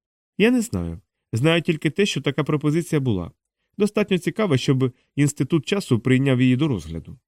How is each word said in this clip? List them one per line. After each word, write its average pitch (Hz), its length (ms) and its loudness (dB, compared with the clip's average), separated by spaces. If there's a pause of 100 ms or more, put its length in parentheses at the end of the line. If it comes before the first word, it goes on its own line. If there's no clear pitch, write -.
(380)
"Я 214 120 4
не 254 100 2
знаю. 85 400 -6 (320)
Знаю 160 300 2
тільки 156 280 -2
те, 202 160 0
що - 140 -4
така 139 240 -2
пропозиція 151 560 0
була. 98 300 -2 (480)
Достатньо 202 400 0
цікава, 175 380 0
щоб 131 360 0 (240)
Інститут 147 500 0
часу 160 340 0
прийняв 127 400 2
її 127 160 4
до 156 120 0
розгляду. 80 600 -6